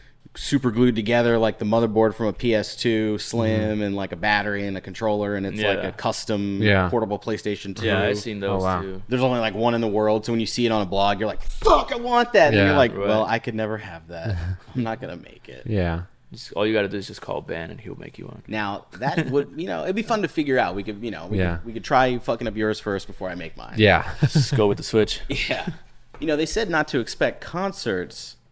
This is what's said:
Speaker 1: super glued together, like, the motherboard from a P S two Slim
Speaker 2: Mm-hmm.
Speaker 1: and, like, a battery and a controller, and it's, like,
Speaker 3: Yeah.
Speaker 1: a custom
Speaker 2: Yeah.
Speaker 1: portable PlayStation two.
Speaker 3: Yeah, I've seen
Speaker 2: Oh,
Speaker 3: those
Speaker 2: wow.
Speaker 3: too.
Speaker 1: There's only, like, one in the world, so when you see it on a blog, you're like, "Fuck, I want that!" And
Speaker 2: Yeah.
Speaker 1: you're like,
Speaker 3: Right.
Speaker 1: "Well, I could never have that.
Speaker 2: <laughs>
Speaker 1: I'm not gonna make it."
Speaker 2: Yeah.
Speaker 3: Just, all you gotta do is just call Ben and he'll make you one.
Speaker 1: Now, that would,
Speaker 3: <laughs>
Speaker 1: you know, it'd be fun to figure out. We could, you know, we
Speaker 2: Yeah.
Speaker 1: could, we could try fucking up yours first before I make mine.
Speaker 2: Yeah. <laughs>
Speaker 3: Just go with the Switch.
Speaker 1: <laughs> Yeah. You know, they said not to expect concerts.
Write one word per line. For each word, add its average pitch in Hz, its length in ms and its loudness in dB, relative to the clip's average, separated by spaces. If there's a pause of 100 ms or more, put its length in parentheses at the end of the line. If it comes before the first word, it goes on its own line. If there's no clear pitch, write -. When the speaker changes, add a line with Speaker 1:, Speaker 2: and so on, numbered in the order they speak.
(360)
Speaker 1:
super 135 360 0
glued 120 240 4
together, 117 420 4
like, 110 220 2
the 107 60 -2
motherboard 110 500 4
from 117 120 -2
a 95 60 0
P 117 220 0
S 104 200 -2
two 110 440 0
Slim 110 540 0
Speaker 2:
Mm-hmm. 107 100 -2
Speaker 1:
and, 98 120 -2
like, 95 180 -4
a - 20 -8
battery 101 500 0
and 95 120 -4
a 92 40 -10
controller, 104 540 -2
and 98 100 -2
it's, 98 120 -4
like, 101 220 2
Speaker 3:
Yeah. 95 100 -4
Speaker 1:
a - 20 -6
custom 101 680 -2
Speaker 2:
Yeah. 98 280 4
Speaker 1:
portable 107 300 0
PlayStation 104 560 -4
two. 107 120 -4
Speaker 3:
Yeah, 98 140 2
I've 107 160 0
seen 104 260 -6
Speaker 2:
Oh, 101 100 0
Speaker 3:
those 95 100 0
Speaker 2:
wow. 92 180 0
Speaker 3:
too. 95 260 -8
Speaker 1:
There's 123 160 0
only, 127 160 2
like, 110 140 0
one 117 220 2
in 117 60 0
the 113 60 2
world, 107 380 2
so 120 80 -2
when 113 60 0
you 110 80 0
see 120 180 0
it 113 60 2
on 110 100 2
a 98 40 -2
blog, 98 340 2
you're 107 80 -2
like, - 160 -2
"Fuck, - 480 2
I 240 60 -4
want 240 360 2
that!" 185 140 8
And - 80 4
Speaker 2:
Yeah. 101 120 6
Speaker 1:
you're 98 100 4
like, 120 180 4
Speaker 3:
Right. 98 120 -2
Speaker 1:
"Well, 107 180 2
I 113 140 0
could 113 160 -6
never 110 220 -2
have 85 300 -14
that. 87 280 -6
Speaker 2:
<laughs> 87 400 -6
Speaker 1:
I'm 127 80 -2
not 113 180 -6
gonna 87 160 -10
make - 320 -20
it." 64 180 -16
Speaker 2:
Yeah. 87 360 0 (280)
Speaker 3:
Just, - 220 -14
all 101 120 2
you 110 80 2
gotta 104 140 2
do 98 80 -6
is 98 120 -8
just 101 140 -14
call 80 200 -6
Ben 82 300 -8
and - 100 -14
he'll - 180 -12
make - 180 -16
you - 80 -14
one. - 220 -16
Speaker 1:
Now, 104 380 -6 (140)
that 151 320 -2
would, 139 220 0
Speaker 3:
<laughs> 143 40 -16
Speaker 1:
you 175 100 -6
know, 165 160 -4
it'd 190 140 -4
be 233 40 -2
fun 220 200 -2
to 160 80 -2
figure 139 280 0
out. 101 180 2
We 101 80 -4
could, 104 200 -10
you 113 80 -6
know, 82 160 -10
we 101 120 0
Speaker 2:
Yeah. 85 180 2
Speaker 1:
could, - 80 -6
we 117 80 -10
could 110 100 -8
try 127 360 4
fucking 117 280 -4
up 104 80 -4
yours 107 240 0
first 98 260 -4
before - 240 -8
I 90 60 -8
make 82 220 -12
mine. - 180 -14
Speaker 2:
Yeah. 101 400 6
<laughs> - 60 -8
Speaker 3:
Just 139 340 2
go 107 120 6
with 101 100 2
the - 60 -8
Switch. - 420 2
Speaker 1:
<laughs> - 240 -4
Yeah. 101 180 -4 (540)
You 156 60 -6
know, 151 100 2
they 156 80 0
said 202 240 -2
not 156 200 2
to 139 120 0
expect - 400 -2
concerts. 165 960 -6 (140)